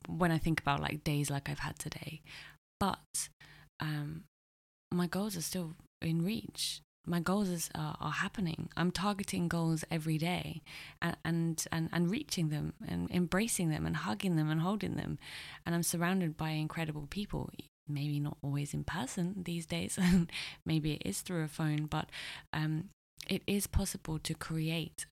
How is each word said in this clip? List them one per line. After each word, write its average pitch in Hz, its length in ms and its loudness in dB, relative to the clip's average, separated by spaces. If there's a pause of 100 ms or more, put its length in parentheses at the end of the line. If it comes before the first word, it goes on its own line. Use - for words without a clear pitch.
when 170 220 4
I 160 80 4
think 160 220 2
about, 143 200 2
like, 147 220 -2
days 147 280 2
like 143 180 -4
I've 143 100 -4
had - 200 -4
today. 156 420 -8 (580)
But, - 500 -2 (520)
um, 151 440 -2 (680)
my 175 140 4
goals 190 300 -2
are 160 60 -4
still 170 320 -4 (260)
in 165 240 2
reach. - 560 -2 (260)
My 175 140 2
goals 190 280 4
is, 170 260 -2
are, 156 260 -2
are 151 120 -2
happening. 190 640 0
I'm 170 140 4
targeting 190 580 0
goals 165 420 2
every 156 280 2
day 165 440 -2 (380)
and, 175 240 0
and, 165 460 2
and, 165 220 0
and 170 180 4
reaching 175 380 0
them 151 260 -2 (120)
and 175 240 -2
embracing 180 600 2
them 156 160 2
and 165 100 2
hugging 190 400 0
them 151 140 4
and 160 100 2
holding 190 360 0
them. - 220 -2 (460)
And 170 100 0
I'm 170 100 2
surrounded 170 520 2
by 160 140 -2
incredible 156 580 -2
people, 156 420 -4 (380)
maybe 147 300 0
not 147 240 -2
always 143 320 -2
in 147 80 -2
person 185 600 -2
these 170 220 -4
days. 180 320 -4 (340)
<laughs> - 340 -8
Maybe 156 280 4
it - 100 -6
is 196 160 -4
through 165 240 -2
a 151 40 -2
phone, 151 380 0
but, 151 240 -2 (420)
um, 156 360 0 (400)
it 190 180 0
is 202 200 2
possible - 540 0
to - 140 -4
create 160 760 -2